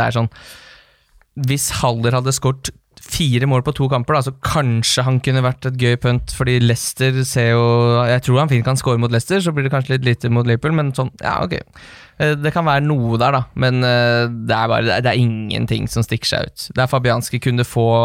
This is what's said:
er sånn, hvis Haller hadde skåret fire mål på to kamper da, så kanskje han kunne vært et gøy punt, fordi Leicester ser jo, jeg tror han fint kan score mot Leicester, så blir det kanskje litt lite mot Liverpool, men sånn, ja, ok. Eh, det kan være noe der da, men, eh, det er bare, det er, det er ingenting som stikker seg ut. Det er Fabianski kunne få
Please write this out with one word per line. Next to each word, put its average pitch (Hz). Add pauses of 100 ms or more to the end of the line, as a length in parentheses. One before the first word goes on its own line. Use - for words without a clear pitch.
er 117
sånn, 117 (1040)
hvis 139 (100)
Haller 117
hadde 127
skåret 135 (300)
fire 131
mål 127
på 156
to 135
kamper 135
da, 143
så 135 (120)
kanskje 127
han 131
kunne 131
vært 127
et 127
gøy 123
punt, 123
fordi 127
Leicester 131
ser 117
jo, 117 (440)
jeg 123
tror 127
han 160
fint 117
kan 131
score 123
mot 120
Leicester, 170
så 170
blir 143
det 135
kanskje 131
litt 131
lite 120
mot 120
Liverpool, 123
men 143
sånn, 131 (120)
ja, -
ok. 175 (640)
Eh, 151
det 147
kan 170
være 143
noe 123
der 127
da, 131 (160)
men, 127
eh, 120
det 113
er 113
bare, 113
det 110
er, -
det 123
er 120
ingenting 110
som 117
stikker -
seg -
ut. - (100)
Det 127
er 127
Fabianski 123
kunne 120
få 117 (180)